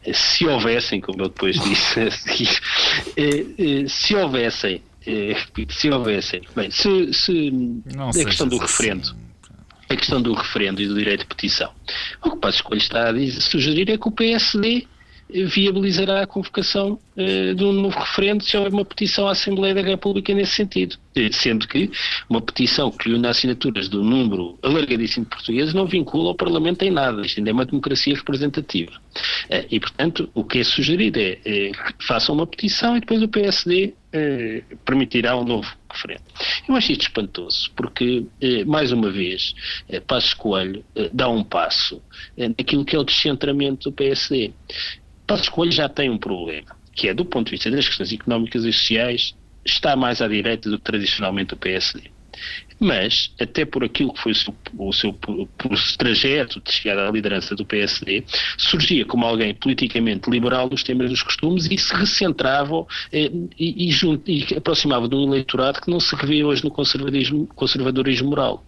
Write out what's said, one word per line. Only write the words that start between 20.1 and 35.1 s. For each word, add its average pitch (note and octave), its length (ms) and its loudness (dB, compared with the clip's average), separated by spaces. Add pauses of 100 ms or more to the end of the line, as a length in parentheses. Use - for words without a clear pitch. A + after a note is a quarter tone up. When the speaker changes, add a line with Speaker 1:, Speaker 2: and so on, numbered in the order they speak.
Speaker 1:
nesse G3 180 2
sentido. - 440 0 (200)
Eh, A2 160 4
sendo A2 340 2
que D#3 240 0 (380)
uma - 120 2
petição B2+ 500 2
que - 180 -4
reúna A#2+ 220 2
assinaturas A#2+ 580 0
de G2+ 80 -2
um G2+ 80 2
número G#2+ 580 2
alargadíssimo B2+ 640 2
de - 60 -10
portugueses D3 440 -2
não F#3+ 120 2
vincula E3 440 0
o F3 40 -4
Parlamento F3 480 0
em F#3+ 80 2
nada. C3 340 0
Isto - 160 -4
ainda G#2+ 100 0
é - 20 2
uma B2+ 120 2
democracia C3+ 500 0
representativa. C#3+ 800 -2 (560)
Eh, - 220 -2
e, A2+ 100 0
portanto, - 540 -2
o G#2+ 100 -2
que A#2 140 0
é A#2 60 2
sugerido E3+ 540 2
é, F#2+ 260 0
eh, G2+ 280 -2 (260)
que - 80 -10
façam B2 280 0
uma D#3+ 120 2
petição A#3 500 0
e A#3 40 2
depois A3+ 220 2
o A3 60 2
P G#3+ 120 0
S F#3+ 280 0
D, F#3 260 2 (180)
eh, B2 500 -2 (220)
permitirá B2+ 520 2